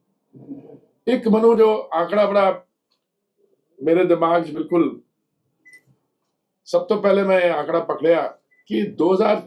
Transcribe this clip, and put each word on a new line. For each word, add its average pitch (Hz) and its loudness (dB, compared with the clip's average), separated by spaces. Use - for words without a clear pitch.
ਇੱਕ 247 -2
ਮੈਨੂੰ 226 4
ਜੋ 214 2
ਆਂਕਡ਼ਾ 190 -2
ਬੜਾ 196 0
ਮੇਰੇ 170 0
ਦਿਮਾਗ 165 0
'ਚ 151 -12
ਬਿਲਕੁਲ 156 -4
ਸਭ 175 -2
ਤੋਂ 190 -2
ਪਹਿਲੇ 196 2
ਮੈਂ 190 2
ਇਹ 175 2
ਆਂਕੜਾ 156 -2
ਪਕੜਿਆ 156 -2
ਕਿ 214 -4
ਦੋ 185 -2
ਹਜ਼ਾਰ 208 0